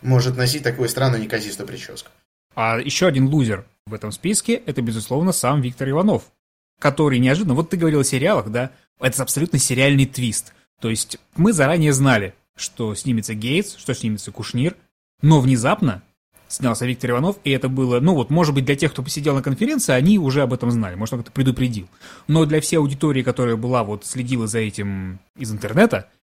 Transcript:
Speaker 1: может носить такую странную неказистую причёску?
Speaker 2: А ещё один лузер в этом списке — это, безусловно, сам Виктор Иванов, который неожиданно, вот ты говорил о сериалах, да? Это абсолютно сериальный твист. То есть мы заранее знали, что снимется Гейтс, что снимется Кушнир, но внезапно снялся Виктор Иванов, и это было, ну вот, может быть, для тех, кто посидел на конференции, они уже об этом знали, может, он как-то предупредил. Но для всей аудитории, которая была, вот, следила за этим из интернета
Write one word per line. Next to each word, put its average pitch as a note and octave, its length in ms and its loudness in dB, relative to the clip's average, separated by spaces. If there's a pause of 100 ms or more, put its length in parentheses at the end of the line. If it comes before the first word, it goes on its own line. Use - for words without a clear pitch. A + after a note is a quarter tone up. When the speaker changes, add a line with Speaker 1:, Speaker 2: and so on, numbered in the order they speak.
Speaker 1:
может B2+ 340 2
носить B2+ 260 -2
такую A#2+ 260 -2
странную B2 340 -2
неказистую G2+ 440 -8
причёску? - 440 -16 (440)
Speaker 2:
А A2+ 240 -2
ещё C#3 280 -2
один C3+ 220 2
лузер B2 360 0 (220)
в G#2+ 80 -12
этом G#2+ 180 -10
списке — G#3+ 420 -2 (120)
это, C#3 160 -4
безусловно, A#2 500 -2
сам C#3 300 0
Виктор B2 260 -4
Иванов, D#3+ 340 0 (580)
который C#3+ 380 2
неожиданно, C3+ 360 2
вот E3 160 -2
ты F#3+ 60 -2
говорил D#3+ 240 2
о C3+ 40 2
сериалах, C#3 460 0
да? A#2+ 200 -4 (300)
Это C3 220 -2
абсолютно C#3+ 360 -2
сериальный C3+ 480 4
твист. B2 460 -4 (280)
То A#2 100 -4
есть - 280 -6 (180)
мы G3 160 4
заранее D#3 400 4
знали, B2+ 420 2 (220)
что - 380 -6
снимется A2+ 400 -4
Гейтс, C3 420 -4
что - 180 -6
снимется G#2+ 380 -6
Кушнир, B2 440 -4 (460)
но D3+ 180 8
внезапно B2+ 640 2 (460)
снялся A#2+ 380 -2
Виктор B2 240 -4
Иванов, D#3 340 0
и C#3+ 60 0
это C3 180 0
было, B2+ 320 0
ну E3+ 140 4
вот, B2+ 160 0
может D3+ 240 2
быть, C3+ 100 2
для C#3+ 100 2
тех, C#3+ 180 -2
кто C#3 100 -8
посидел C#3+ 320 -2
на C3+ 80 0
конференции, A3+ 500 0
они D#3+ 260 6
уже C#3+ 240 0
об B2+ 120 0
этом A#2+ 160 -2
знали, A2 240 -2
может, G#2 180 -6
он B2+ 80 -6
как-то - 120 -14
предупредил. B2 560 -2 (380)
Но D#3+ 200 4
для D#3 160 2
всей - 140 0
аудитории, C#3+ 460 2
которая A#2+ 340 0
была, A#2+ 280 0
вот, G#2 220 -8
следила B2 400 -4
за A2 140 -2
этим G2 580 -6 (180)
из A2 160 -8
интернета A2+ 560 0 (160)